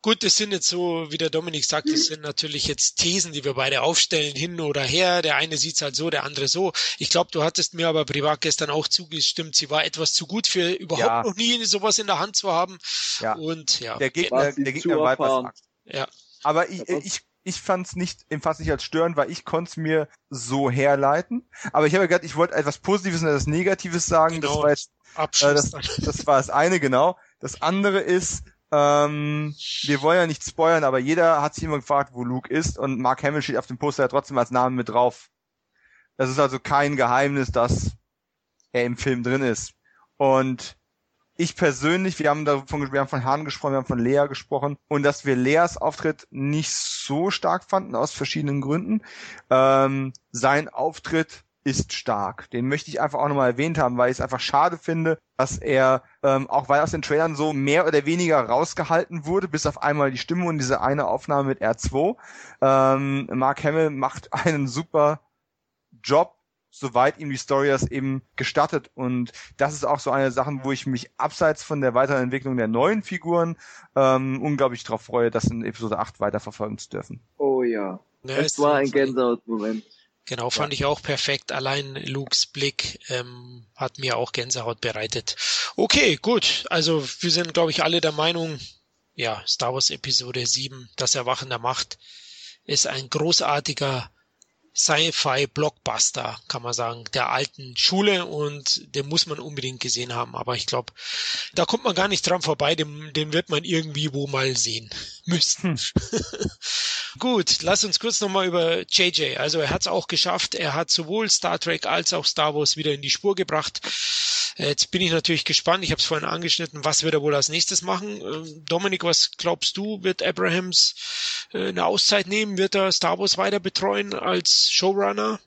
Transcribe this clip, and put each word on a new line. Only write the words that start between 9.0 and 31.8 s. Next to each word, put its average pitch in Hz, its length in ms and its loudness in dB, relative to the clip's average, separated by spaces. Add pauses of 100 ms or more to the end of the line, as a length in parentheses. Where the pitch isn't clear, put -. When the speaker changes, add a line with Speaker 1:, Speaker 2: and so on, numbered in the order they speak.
Speaker 1:
sie 143 140 0
war 151 160 2
etwas 160 260 -2
zu - 140 0
gut 214 200 -2
für 175 260 2
überhaupt 151 340 0
Speaker 2:
Ja. 117 160 2
Speaker 1:
noch 202 140 -2
nie 233 280 0
sowas 208 340 2
in 214 80 -4
der 185 120 0
Hand 190 180 -4
zu 196 160 0
haben. 180 240 0 (440)
Speaker 2:
Ja. 110 120 -2
Speaker 1:
Und 156 480 -2
ja. 117 160 -6
Speaker 2:
Der 135 140 0
Gegner, 165 260 -2
Speaker 3:
War 143 160 2
sie 139 120 -4
Speaker 2:
der 139 100 -2
Speaker 3:
zu 156 140 -6
Speaker 2:
Gegner 151 140 2
war 131 120 4
etwas 143 120 -2
Speaker 3:
erfahren. 131 200 0
Speaker 2:
Angst. - 180 -16 (220)
Speaker 1:
Ja. 135 200 -6 (360)
Speaker 2:
Aber 156 260 2
ich, 190 180 -10
Speaker 3:
Ja, 165 120 -2
was 139 80 -8
Speaker 2:
ich, - 140 -6 (240)
ich 185 180 -8
fand's 185 340 -2
nicht, 175 320 -6
empfand's 156 320 -2
nicht 160 120 -2
als 135 120 -2
störend, 165 320 0
weil 135 140 2
ich - 160 -12
konnt's 170 320 -4
mir 156 300 0 (200)
so 131 420 0
herleiten. 139 800 2 (240)
Aber 151 140 4
ich 151 80 4
habe 190 100 6
ja 170 60 2
grad, - 140 4
ich 135 120 -8
wollte 170 180 2
etwas 147 220 0
Positives 185 460 0
und 165 60 2
etwas 139 180 2
Negatives 175 600 0
sagen. 160 360 4
Das 143 80 0
Speaker 1:
Genau. 151 140 2
Speaker 2:
war 147 60 6
jetzt, - 200 0 (240)
Speaker 1:
Abschluss 151 360 2
Speaker 2:
äh, 143 40 4
das, 143 160 2
Speaker 1:
dann. - 120 -12 (220)
Speaker 2:
das - 220 -4
war 143 100 6
das 127 140 2
eine, 170 280 4
genau. 143 380 4 (240)
Das - 220 -8
andere 196 380 2
ist, 180 420 0 (300)
ähm, 147 840 2 (280)
wir 143 200 0
wollen 165 160 6
ja 175 80 4
nicht 156 160 -4
spoilern, 160 400 2
aber 131 160 2
jeder 160 440 4
hat 151 120 -2
sich - 80 -8
immer 156 140 -2
gefragt, 139 360 0